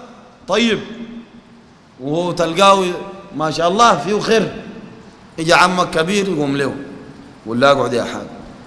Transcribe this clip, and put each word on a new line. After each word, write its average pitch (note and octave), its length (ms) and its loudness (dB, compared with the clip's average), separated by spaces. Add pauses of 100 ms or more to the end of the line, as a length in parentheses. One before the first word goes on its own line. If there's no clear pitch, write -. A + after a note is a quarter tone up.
(480)
طيب، G#3+ 320 0 (1200)
وتلقاه E3+ 840 2 (520)
ما D#3 140 -2
شاء D#3+ 180 0
الله G#3 300 4
فيه G3 220 -2
خير، G3 420 -2 (760)
يجي E3 160 2
عمك F3+ 360 4
كبير F#3+ 380 0
يقوم D3 280 -2
له C#3 180 -2 (720)
يقول A#2 140 -2
له: C#3+ 120 8
"اقعد A#2+ 200 0
يا A2 120 0
حاج" G2+ 220 -8 (400)